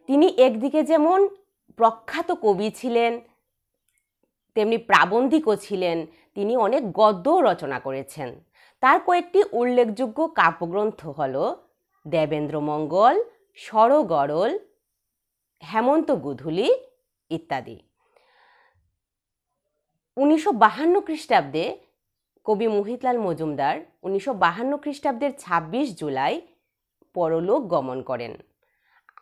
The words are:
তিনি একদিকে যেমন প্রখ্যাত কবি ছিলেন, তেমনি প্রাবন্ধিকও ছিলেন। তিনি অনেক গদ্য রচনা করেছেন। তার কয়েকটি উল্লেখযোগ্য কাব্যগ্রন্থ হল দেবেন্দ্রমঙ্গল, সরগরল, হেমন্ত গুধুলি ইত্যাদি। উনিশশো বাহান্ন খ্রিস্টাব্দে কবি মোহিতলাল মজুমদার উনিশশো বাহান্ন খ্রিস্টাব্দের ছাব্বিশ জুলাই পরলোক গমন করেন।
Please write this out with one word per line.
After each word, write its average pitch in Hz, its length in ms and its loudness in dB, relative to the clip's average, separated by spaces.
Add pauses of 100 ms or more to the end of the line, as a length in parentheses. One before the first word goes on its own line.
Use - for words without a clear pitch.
তিনি 294 200 6
একদিকে 262 560 2
যেমন 330 440 4 (480)
প্রখ্যাত 254 560 -2
কবি 214 400 0
ছিলেন, 233 480 -2 (1400)
তেমনি 220 220 0
প্রাবন্ধিকও 214 760 2
ছিলেন। 180 520 -4 (260)
তিনি 208 240 -2
অনেক 226 340 0
গদ্য 214 380 2
রচনা 175 500 2
করেছেন। 135 640 -10 (380)
তার 277 200 4
কয়েকটি 349 520 2
উল্লেখযোগ্য 247 760 0
কাব্যগ্রন্থ 180 800 -2
হল 147 480 -4 (520)
দেবেন্দ্রমঙ্গল, 151 1160 0 (320)
সরগরল, 220 1040 2 (1120)
হেমন্ত 285 380 2
গুধুলি 165 640 -2 (540)
ইত্যাদি। 117 500 -8 (2500)
উনিশশো 311 340 2
বাহান্ন 269 500 2
খ্রিস্টাব্দে 180 760 -2 (640)
কবি 214 240 -2
মোহিতলাল 240 500 -2
মজুমদার 160 600 -4 (240)
উনিশশো 196 300 -4
বাহান্ন 208 440 0
খ্রিস্টাব্দের 277 600 -6
ছাব্বিশ 180 580 -4
জুলাই 151 460 -4 (720)
পরলোক 175 540 -2
গমন 131 340 -4
করেন। 120 360 -8 (840)